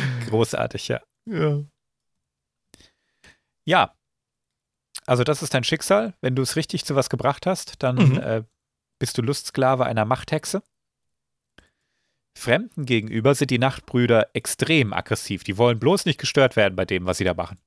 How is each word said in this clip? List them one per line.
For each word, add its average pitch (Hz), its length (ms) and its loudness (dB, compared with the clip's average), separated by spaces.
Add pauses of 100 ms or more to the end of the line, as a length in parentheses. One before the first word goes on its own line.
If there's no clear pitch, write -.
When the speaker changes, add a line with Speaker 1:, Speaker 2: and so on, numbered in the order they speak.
(280)
Speaker 1:
Großartig, - 640 -2
ja. 120 120 -2 (240)
Speaker 2:
Ja. 151 380 -2 (2000)
Speaker 1:
Ja. 156 300 2 (1120)
Also 123 180 2
das 147 200 0
ist - 100 -10
dein 127 100 0
Schicksal. 202 580 0
Wenn 127 140 -2
du 135 60 0
es - 140 -2
richtig - 300 -4
zu 143 100 -4
was 135 140 0
gebracht - 360 -2
hast, - 380 -4
dann, 127 120 0
Speaker 2:
Mhm. 135 220 6
Speaker 1:
äh, 113 260 -4 (560)
bist - 180 -4
du 127 40 -2
Lustsklave 131 640 0
einer 113 200 0
Machthexe. 156 560 -2 (1800)
Fremden 151 480 -2
gegenüber 113 500 2
sind 135 160 -2
die 120 80 2
Nachtbrüder 120 760 2
extrem 123 600 0
aggressiv. 92 500 -4
Die 95 140 -6
wollen 117 220 4
bloß 165 260 2
nicht 165 140 -2
gestört - 360 2
werden 98 200 4
bei 92 100 0
dem, 90 200 -2
was 90 140 0
sie 98 40 0
da 90 120 2
machen. 85 320 -8